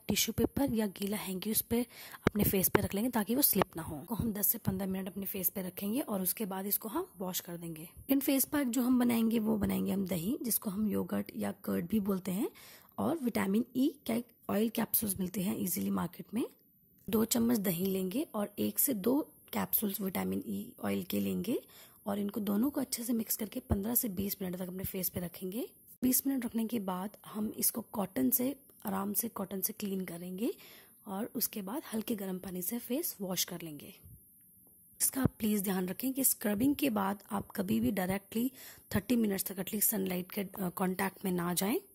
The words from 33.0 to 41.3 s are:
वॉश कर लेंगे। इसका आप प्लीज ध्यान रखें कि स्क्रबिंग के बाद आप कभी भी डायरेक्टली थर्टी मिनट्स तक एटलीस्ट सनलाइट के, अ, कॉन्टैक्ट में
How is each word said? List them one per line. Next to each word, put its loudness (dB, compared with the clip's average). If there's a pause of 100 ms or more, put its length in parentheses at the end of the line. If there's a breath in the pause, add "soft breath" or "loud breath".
वॉश -2
कर -6
लेंगे। -12 (1080)
इसका 0
आप 2
प्लीज 2
ध्यान 0
रखें -2
कि 0
स्क्रबिंग 2
के 2
बाद 0
आप -4
कभी 0
भी 4
डायरेक्टली -2 (440 loud breath)
थर्टी 2
मिनट्स 2
तक -6
एटलीस्ट 2
सनलाइट -2
के, -2
अ, -2
कॉन्टैक्ट 0
में 2